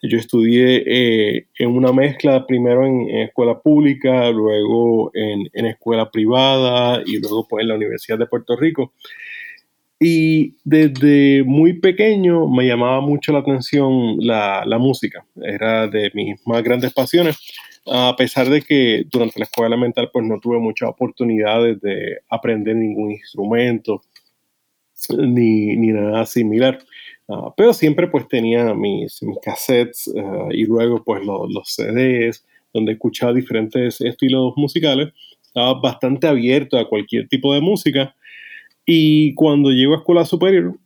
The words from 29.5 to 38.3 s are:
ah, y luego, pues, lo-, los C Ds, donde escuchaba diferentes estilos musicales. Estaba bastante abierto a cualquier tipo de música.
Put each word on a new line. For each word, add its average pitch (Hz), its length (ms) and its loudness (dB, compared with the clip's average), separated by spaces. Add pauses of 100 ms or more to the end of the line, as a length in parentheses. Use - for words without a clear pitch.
ah, 98 320 -8
y 113 140 0
luego, 113 400 0
pues, 98 200 -4
lo-, 101 220 -6
los 101 280 -10
C 110 180 -6
Ds, 120 520 0 (280)
donde 110 200 -2
escuchaba 120 400 -4
diferentes 120 680 -2
estilos 127 560 -2
musicales. 147 560 -2 (320)
Estaba 127 300 0
bastante 131 520 -2
abierto 131 520 2
a 110 100 -2
cualquier 107 400 -4
tipo 139 260 0
de 147 60 0
música. 139 540 -2 (720)